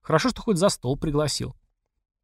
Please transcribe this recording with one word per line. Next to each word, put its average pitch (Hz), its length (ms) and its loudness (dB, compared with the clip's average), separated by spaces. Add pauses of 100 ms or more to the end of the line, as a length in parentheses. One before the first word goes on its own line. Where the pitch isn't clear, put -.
Хорошо, 160 280 2
что - 120 -8
хоть 196 160 2
за 196 100 4
стол 131 280 -2
пригласил. 143 600 -4 (680)